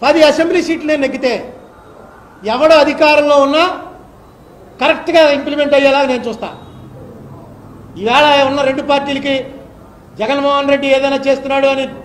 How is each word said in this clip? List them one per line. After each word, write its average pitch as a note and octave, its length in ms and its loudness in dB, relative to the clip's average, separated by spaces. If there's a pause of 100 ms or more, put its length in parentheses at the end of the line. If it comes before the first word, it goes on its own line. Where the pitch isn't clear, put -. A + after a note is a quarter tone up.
పది D4+ 200 4
అసెంబ్లీ D#4+ 400 2
సీట్లు D#4 240 -6
నేను D4+ 160 -2
నెగ్గితే B3+ 520 -4 (920)
ఎవడు C4 300 2
అధికారంలో D4 640 2
ఉన్నా D4+ 420 2 (1000)
కరెక్ట్గా D#4 500 2
ఇంప్లిమెంట్ C#4+ 440 -2
అయ్యేలాగా C#4 320 2
నేను B3 220 -4
చూస్తా. A3 200 -10 (1500)
ఈవేళ C#4 480 2
ఉన్న C#4 140 -2
రెండు C4+ 220 -2
పార్టీలకి C#4 640 -2 (720)
జగన్మోహన్ C#4 500 -2
రెడ్డి C#4 180 0
ఏదైనా C4+ 300 0
చేస్తున్నాడు C4+ 500 -2
అని C4+ 220 -2 (160)